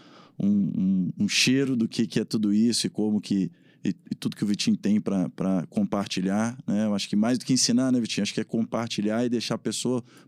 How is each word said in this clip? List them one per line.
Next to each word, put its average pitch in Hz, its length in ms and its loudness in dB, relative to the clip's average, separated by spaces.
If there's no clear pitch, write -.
um, 98 100 0
um, 95 640 2
um 104 60 2
cheiro 131 480 2
do 113 120 2
que, - 180 0
que - 140 -2
é 107 60 2
tudo 107 280 0
isso 110 320 2
e 95 40 -4
como 107 300 0
que, 95 320 0
e, - 60 0
e - 260 -6
tudo - 200 -6
que - 80 -6
o 104 40 0
Vitinho 104 300 0
tem 104 240 2
pra, 95 280 0
pra 90 380 -2
compartilhar, 104 880 -2
né? 104 180 0
Eu 104 100 0
acho 98 120 -4
que - 80 -4
mais 113 220 2
do - 80 -10
que 135 80 0
ensinar, 127 380 2
né, 127 80 2
Vitinho? 104 240 -2
Acho 101 100 -4
que 110 80 -2
é - 20 -6
compartilhar 113 800 -2
e 123 60 0
deixar 117 260 -2
a 104 40 -4
pessoa 120 440 -2